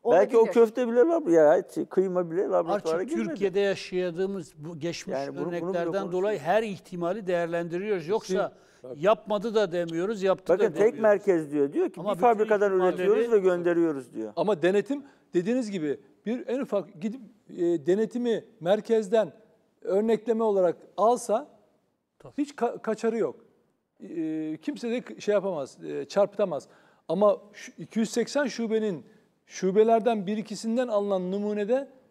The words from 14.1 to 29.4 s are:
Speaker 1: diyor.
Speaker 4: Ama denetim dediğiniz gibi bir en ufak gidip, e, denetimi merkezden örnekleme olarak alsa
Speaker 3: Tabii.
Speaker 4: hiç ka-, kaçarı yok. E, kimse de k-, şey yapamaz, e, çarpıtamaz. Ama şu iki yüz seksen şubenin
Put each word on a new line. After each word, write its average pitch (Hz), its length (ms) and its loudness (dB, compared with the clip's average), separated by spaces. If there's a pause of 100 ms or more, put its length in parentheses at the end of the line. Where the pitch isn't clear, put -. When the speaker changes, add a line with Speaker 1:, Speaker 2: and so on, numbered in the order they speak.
Speaker 1:
diyor. 107 220 -8
Speaker 4:
Ama 170 260 0
denetim 202 420 0 (300)
dediğiniz 214 360 0
gibi 151 300 -4 (260)
bir 233 220 -6
en 254 120 -4
ufak 190 400 -6
gidip, 226 200 -8 (300)
e, - 60 -14 (300)
denetimi 220 580 0 (160)
merkezden 214 720 0 (500)
örnekleme 220 600 0
olarak 185 320 2 (200)
alsa 226 520 0 (680)
Speaker 3:
Tabii. 131 200 -20
Speaker 4:
hiç 294 120 -4
ka-, 226 320 -4
kaçarı 226 360 -2
yok. 147 180 -2 (640)
E, 156 560 -6
kimse 240 340 -8
de 240 100 -2
k-, 214 200 -16
şey 208 140 0
yapamaz, 175 500 -4
e, 147 200 -8
çarpıtamaz. 196 640 0 (400)
Ama 196 280 4 (160)
şu - 260 -20
iki 196 200 -8
yüz 226 120 0
seksen 269 360 -2
şubenin 214 600 -4 (400)